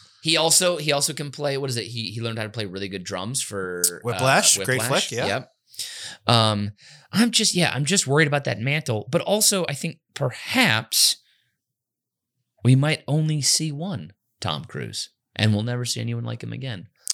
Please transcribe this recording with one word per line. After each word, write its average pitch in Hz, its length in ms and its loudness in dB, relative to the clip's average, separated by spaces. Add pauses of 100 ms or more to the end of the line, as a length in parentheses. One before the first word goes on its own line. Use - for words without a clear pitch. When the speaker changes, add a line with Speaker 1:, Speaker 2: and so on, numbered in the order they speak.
(220)
Speaker 1:
He 160 140 2
also, 165 420 4
he 147 140 -2
also 143 220 0
can 143 180 -10
play, 143 260 -4
what 139 120 -4
is 120 80 -2
it? 107 80 -4
He, 113 260 -8
he 113 80 -8
learned 113 200 -4
how 110 40 -4
to 107 60 -6
play 107 160 -6
really 98 240 -6
good 90 160 -8
drums 98 360 -6
for, 92 480 -4
uh, 85 140 -8
Speaker 2:
Whiplash, 131 540 4
great 98 100 -2 (140)
Speaker 1:
Whiplash. 135 260 0
Speaker 2:
flick, 117 120 -6
yeah. 139 80 0
Speaker 1:
Yep. 110 220 -2 (760)
Um, 107 440 4 (400)
I'm 214 200 4
just, - 240 2
yeah, 175 180 4
I'm 143 120 0
just 190 220 2
worried 147 200 4
about 143 180 0
that 120 140 -2
mantle, 127 520 -2
but 165 100 2
also 196 460 2
I - 60 -4
think 160 260 -8 (140)
perhaps - 1040 0 (1500)
we 127 120 8
might 147 320 2
only 156 340 0
see 156 300 0
one 143 420 -8 (260)
Tom 76 260 -4
Cruise, - 440 -10 (260)
and 107 180 4
we'll 104 100 2
never 123 220 -4
see 120 140 -4
anyone 117 240 -6
like 117 200 -10
him 113 100 -10
again. 123 340 -12 (260)